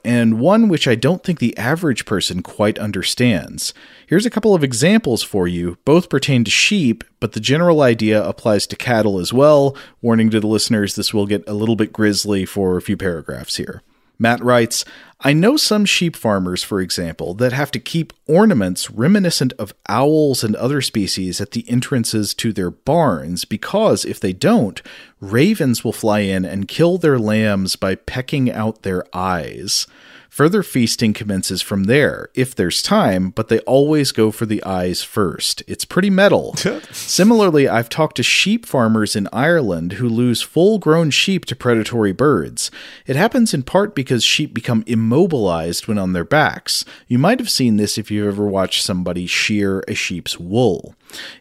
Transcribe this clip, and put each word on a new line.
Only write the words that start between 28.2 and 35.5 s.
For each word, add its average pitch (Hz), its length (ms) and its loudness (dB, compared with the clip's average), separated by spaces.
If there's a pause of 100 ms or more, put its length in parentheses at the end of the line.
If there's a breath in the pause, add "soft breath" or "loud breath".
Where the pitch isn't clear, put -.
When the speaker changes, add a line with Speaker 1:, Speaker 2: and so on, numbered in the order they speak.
Speaker 1:
out 107 320 -6
their 92 200 -2 (100)
eyes. 87 720 -4 (420 loud breath)
Further 175 340 2
feasting 113 500 0
commences 95 480 -4
from 98 220 -2
there, 113 500 0
if 127 220 -2
there's 87 260 0
time, 101 480 2
but - 200 -6
they 113 100 2
always 143 520 2
go 110 200 2
for 113 160 -6
the 107 160 -4
eyes 90 400 -4
first. - 640 -4